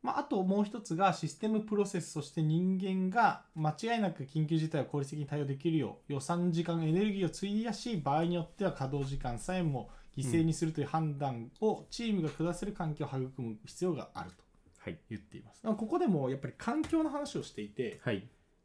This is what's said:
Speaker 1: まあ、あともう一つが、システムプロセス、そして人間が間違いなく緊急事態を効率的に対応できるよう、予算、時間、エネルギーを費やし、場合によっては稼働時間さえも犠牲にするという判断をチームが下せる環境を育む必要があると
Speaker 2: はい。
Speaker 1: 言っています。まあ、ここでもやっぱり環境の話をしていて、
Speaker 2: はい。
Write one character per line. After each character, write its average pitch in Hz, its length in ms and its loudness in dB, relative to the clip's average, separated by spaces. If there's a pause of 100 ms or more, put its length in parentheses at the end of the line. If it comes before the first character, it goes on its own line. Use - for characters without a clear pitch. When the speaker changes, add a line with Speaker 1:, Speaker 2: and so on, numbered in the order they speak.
Speaker 1:
ま 254 120 -2
あ、 - 80 0
あ 285 40 -2
と 208 180 2
も 196 200 4
う - 20 6
一 208 160 -8
つ 170 160 -4
が、 190 160 6
シ - 160 -2
ス - 60 -6
テ 220 140 -2
ム 214 120 2
プ 214 160 -2
ロ 202 80 4
セ 190 160 -2
ス、 - 120 -8
そ 147 100 -4
し - 80 -8
て 165 120 0
人 180 380 4
間 190 300 0
が 202 340 4 (100)
間 156 240 0
違 233 200 0
い - 20 2
な 196 100 2
く - 140 -8
緊 156 220 0
急 160 100 2
事 156 140 2
態 147 100 0
を 123 60 2
効 147 140 -2
率 139 100 -4
的 151 80 -6
に 147 80 -4
対 147 160 -2
応 - 20 0
で 135 120 -2
き 165 140 0
る 160 60 2
よ 123 220 0 (100)
う、 143 60 -2
予 139 40 0
算、 175 320 2
時 165 140 2
間、 170 240 0
エ 156 40 4
ネ 190 120 4
ル 214 80 2
ギ 196 80 -2
ー 180 60 2
を - 20 2
費 202 340 -2
や 226 120 -2
し、 226 240 -4
場 143 180 2
合 165 80 4
に 175 120 2
よ 175 40 0
っ 160 100 -6
て - 140 -4
は 180 80 2
稼 135 180 -4
働 139 160 0
時 135 120 -2
間 120 200 -4
さ 180 160 -4
え 185 80 2
も 139 280 0 (260)
犠 135 80 -2
牲 160 200 4
に 160 100 4
す 165 100 0
る 160 80 0
と 156 80 -2
い 139 40 2
う - 20 -6
判 156 320 0
断 127 320 -4 (100)
を 220 300 2
チ 240 140 -6
ー 220 100 2
ム 185 80 2
が 156 80 2
下 170 240 0
せ 175 100 -6
る 208 80 -4
環 160 220 -2
境 147 100 -4
を 135 40 -6
育 131 340 -4
む 113 140 -4 (100)
必 - 180 -6
要 180 80 2
が 131 220 -4
あ 85 100 -8
る 90 60 -12
と - 200 -20 (300)
Speaker 2:
は - 100 -8
い。 82 80 -8 (120)
Speaker 1:
言 110 80 -6
っ - 40 -12
て - 140 -18
い - 60 -14
ま - 100 -20
す。 - 100 -20
ま 220 100 0
あ、 - 20 4
こ 220 120 -4
こ 320 120 0
で 349 80 2
も 139 240 4
や 135 60 -2
っ - 40 -6
ぱ 131 80 -6
り - 80 -8
環 302 260 -2
境 320 200 2
の 311 80 0
話 285 260 -4
を 139 60 -2
し - 100 -10
て 107 100 -8
い 104 60 -6
て、 113 340 -6
Speaker 2:
は 120 100 0
い。 101 140 -4 (380)